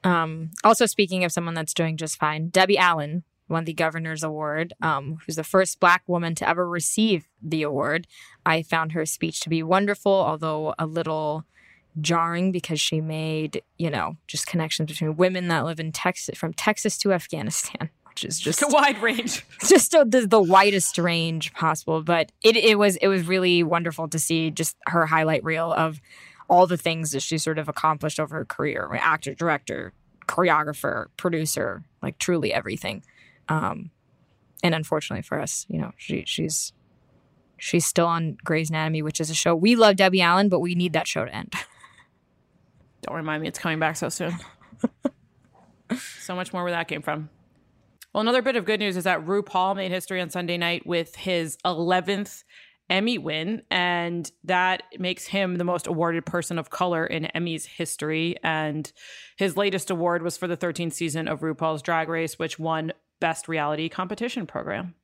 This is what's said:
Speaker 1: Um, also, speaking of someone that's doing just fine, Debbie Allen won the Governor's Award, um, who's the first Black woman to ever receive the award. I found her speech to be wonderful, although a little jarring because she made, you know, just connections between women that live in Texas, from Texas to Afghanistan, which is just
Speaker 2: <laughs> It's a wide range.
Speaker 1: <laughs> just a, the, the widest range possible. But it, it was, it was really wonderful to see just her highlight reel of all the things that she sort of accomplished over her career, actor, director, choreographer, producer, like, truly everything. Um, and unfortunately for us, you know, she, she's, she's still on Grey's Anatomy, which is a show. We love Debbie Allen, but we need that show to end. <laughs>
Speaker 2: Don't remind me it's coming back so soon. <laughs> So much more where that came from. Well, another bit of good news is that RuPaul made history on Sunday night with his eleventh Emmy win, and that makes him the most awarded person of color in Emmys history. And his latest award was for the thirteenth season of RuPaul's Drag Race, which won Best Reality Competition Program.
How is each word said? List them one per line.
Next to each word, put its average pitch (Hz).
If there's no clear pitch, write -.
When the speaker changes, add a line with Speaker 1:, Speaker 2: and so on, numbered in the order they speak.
Speaker 1:
Um, 160
also, 220
speaking 185
of 170
someone 170
that's 160
doing 160
just 156
fine, 156
Debbie 185
Allen 165
won 165
the 165
Governor's 160
Award, 156
um, 151
who's 160
the 156
first -
Black 180
woman 170
to -
ever 175
receive 175
the 156
award. 147
I 165
found 160
her 160
speech -
to -
be 160
wonderful, 196
although 156
a 165
little 156
jarring 170
because 165
she 160
made, 156
you 165
know, 110
just -
connections 156
between 156
women 180
that 160
live 165
in 160
Texas, -
from 165
Texas -
to 202
Afghanistan, -
which -
is -
just -
Speaker 2:
<laughs> -
It's 294
a 302
wide 277
range. 233
Speaker 1:
<laughs> -
just -
a, 294
the, 226
the 214
widest 190
range 165
possible. 160
But 165
it, 220
it 214
was, 202
it -
was 185
really 180
wonderful 165
to 160
see 160
just -
her 170
highlight 160
reel 160
of 160
all 180
the 170
things 165
that 135
she -
sort 156
of 151
accomplished 156
over 156
her 156
career, -
actor, 156
director, 147
choreographer, 151
producer, 160
like, -
truly 170
everything. 101
Um, 156
and 170
unfortunately 156
for -
us, -
you 165
know, 165
she, -
she's, -
she's -
still 170
on 165
Grey's 160
Anatomy, 156
which 151
is 156
a 160
show. 170
We 208
love 220
Debbie 190
Allen, 180
but 180
we 175
need 175
that 160
show -
to -
end. -
<laughs> -
Speaker 2:
Don't -
remind 156
me 160
it's -
coming 160
back 160
so 160
soon. 170
<laughs> -
So 180
much 180
more 180
where 175
that 170
came 156
from. 156
Well, 208
another 240
bit 233
of 190
good 208
news 190
is 175
that 165
RuPaul 196
made 185
history 185
on 175
Sunday 175
night 170
with 165
his 170
eleventh 180
Emmy 202
win, 165
and 175
that 185
makes 180
him 190
the 175
most 175
awarded 165
person 170
of 156
color 175
in 160
Emmys 165
history. 160
And 156
his 185
latest 196
award 170
was 170
for 185
the 170
thirteenth 170
season 160
of 151
RuPaul's 156
Drag 160
Race, 165
which 165
won 160
Best -
Reality 156
Competition 202
Program. -